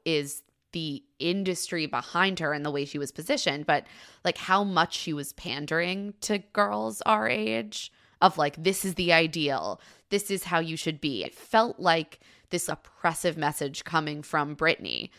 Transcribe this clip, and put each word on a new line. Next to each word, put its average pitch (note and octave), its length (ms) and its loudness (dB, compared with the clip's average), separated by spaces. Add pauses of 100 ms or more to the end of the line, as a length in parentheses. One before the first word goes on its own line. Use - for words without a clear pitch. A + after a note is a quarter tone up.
is D3 360 0 (300)
the C#3 320 -6 (140)
industry F3 720 -2
behind F3+ 520 0
her D3+ 140 0
and D3 100 -4
the D3+ 60 -2
way C#3+ 160 -2
she D3 140 -8
was C#3+ 120 -6
positioned, D#3 540 -2
but, C#3+ 200 2 (380)
like, E3+ 140 0
how G3 260 2
much F3 320 2
she - 180 -6
was C#3+ 200 -8
pandering F3 880 -4
to G#3 160 0 (160)
girls G#3 540 0
our G#3+ 200 4
age G#3+ 640 -2 (300)
of, F3+ 160 6
like, D3 260 2
"This F#3+ 220 0
is F#3 80 -2
the F3 180 2
ideal. C#3+ 680 2 (280)
This G3 200 -2
is F#3+ 140 -4
how F3 160 2
you D#3+ 180 -4
should D#3 240 -4
be." B2+ 220 -2
It C2 100 -8
felt - 460 2
like E3 400 2 (320)
this - 180 -2
oppressive D#3+ 640 -2
message D3+ 480 -2
coming D3+ 380 -2
from D3 340 -2
Britney. D3 640 0